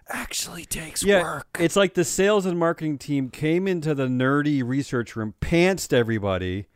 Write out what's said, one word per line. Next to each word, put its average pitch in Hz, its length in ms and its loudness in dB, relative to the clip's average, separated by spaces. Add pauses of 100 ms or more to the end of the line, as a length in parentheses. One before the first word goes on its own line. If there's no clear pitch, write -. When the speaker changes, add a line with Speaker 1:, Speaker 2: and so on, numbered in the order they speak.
Speaker 1:
actually - 560 -8
takes - 380 -6
Speaker 2:
Yeah, 196 180 6
Speaker 1:
work. 160 380 -8
Speaker 2:
it's 170 160 2
like 202 200 4
the 175 100 2
sales 196 420 2
and 175 100 0
marketing 165 400 0
team 135 320 -2
came 165 380 0
into 160 260 -2
the 135 140 0
nerdy 135 580 2
research 127 520 -4
room, 107 240 -6
pantsed 175 520 2
everybody, 101 840 0